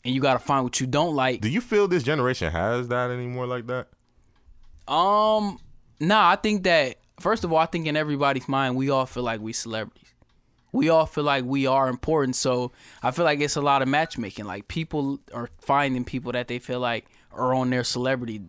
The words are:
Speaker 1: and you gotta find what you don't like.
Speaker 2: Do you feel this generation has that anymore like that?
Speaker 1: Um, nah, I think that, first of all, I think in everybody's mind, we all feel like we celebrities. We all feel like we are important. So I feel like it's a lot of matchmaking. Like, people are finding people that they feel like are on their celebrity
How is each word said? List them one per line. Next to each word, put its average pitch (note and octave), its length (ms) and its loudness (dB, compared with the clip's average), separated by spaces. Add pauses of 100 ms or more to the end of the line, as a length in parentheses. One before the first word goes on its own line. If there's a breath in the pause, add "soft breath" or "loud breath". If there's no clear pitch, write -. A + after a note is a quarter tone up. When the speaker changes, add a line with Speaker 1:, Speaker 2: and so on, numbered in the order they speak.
Speaker 1:
and B2+ 100 -2
you C3+ 60 0
gotta C3 180 2
find C#3 260 0
what A#2+ 160 -4
you C3 60 -2
don't D3 300 0
like. B2+ 240 0
Speaker 2:
Do G#2 80 -2
you F3 120 0
feel G#3 280 2
this F3 160 2
generation B2+ 480 0
has A2+ 360 -2
that B2 220 -2
anymore B2 360 -6
like B2 200 -6
that? B2 220 -6 (1000)
Speaker 1:
Um, G#3 720 2 (420)
nah, F#3 300 6
I G3 60 4
think G#3 280 0
that, D#3 320 4 (240)
first G#3+ 240 0
of E3+ 80 -2
all, D#3+ 60 4
I E3 80 4
think E3 200 -4
in D3+ 100 0
everybody's C#3+ 520 0
mind, C3+ 280 0
we C3+ 140 0
all C3 160 2
feel B2 160 -8
like A2+ 180 -4
we A2 120 -8
celebrities. A2 540 -8 (680)
We B3 160 2
all D#3+ 180 6
feel D3+ 180 -4
like C#3 200 0
we C3+ 220 0
are C3 220 2
important. C3+ 480 0
So B2 360 0 (300 loud breath)
I B2 80 0
feel D#3 140 0
like D3 160 2
it's D3 160 -2
a D3+ 40 -2
lot C#3 220 2
of C3 60 0
matchmaking. C3+ 560 -2
Like, G2+ 240 -10
people C#3+ 500 -4 (160)
are A#2+ 160 -8 (100)
finding C#3 440 0
people B2 280 -8
that B2 160 -4
they A#2+ 120 -6
feel B2 200 -6
like A#2 260 -2 (260 soft breath)
are B2+ 220 0
on B2+ 160 0
their B2 140 0
celebrity B2 640 -4